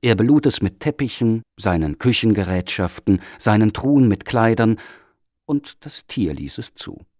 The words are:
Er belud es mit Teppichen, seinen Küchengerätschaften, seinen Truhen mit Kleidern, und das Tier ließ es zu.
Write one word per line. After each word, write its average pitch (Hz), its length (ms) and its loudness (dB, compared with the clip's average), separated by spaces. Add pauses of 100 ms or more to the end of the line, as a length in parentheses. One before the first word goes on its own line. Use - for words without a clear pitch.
Er 117 140 2
belud 139 320 4
es - 140 0
mit 92 200 -4
Teppichen, 117 600 -2 (140)
seinen 80 400 -2
Küchengerätschaften, 95 1200 0 (180)
seinen 107 320 4
Truhen 135 380 2
mit 98 160 -2
Kleidern, 113 520 2 (680)
und - 400 -6
das - 220 -12
Tier 87 260 -2
ließ 69 240 -10
es - 180 -12
zu. - 300 -14 (140)